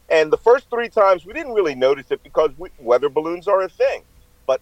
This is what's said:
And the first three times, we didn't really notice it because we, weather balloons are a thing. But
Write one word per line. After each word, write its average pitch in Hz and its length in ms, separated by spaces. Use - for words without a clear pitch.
And 156 240
the 151 60
first 247 320
three 233 180
times, 190 380
we 208 60
didn't 285 220
really 170 200
notice 131 380
it 135 100
because 156 340
we, 175 220
weather 127 300
balloons 165 400
are 190 140
a 185 60
thing. 240 360
But 131 160